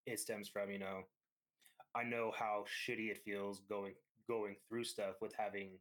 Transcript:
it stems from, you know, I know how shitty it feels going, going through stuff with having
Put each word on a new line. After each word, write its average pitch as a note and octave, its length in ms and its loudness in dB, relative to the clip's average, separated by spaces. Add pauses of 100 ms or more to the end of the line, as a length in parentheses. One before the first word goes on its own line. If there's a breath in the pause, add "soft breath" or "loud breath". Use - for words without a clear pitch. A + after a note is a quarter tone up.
it A#2 140 0
stems G#2 280 -2
from, G2+ 220 0
you G2+ 100 -2
know, F#2+ 220 -2 (920 loud breath)
I A#2+ 80 2
know A#2 340 2
how G#2+ 300 4
shitty A2 420 0
it G2+ 160 -4
feels G2+ 420 0
going, G2 280 0 (320)
going G#2 280 2 (140)
through A#2 140 2
stuff G2 380 0
with G#2+ 140 0
having G2 460 0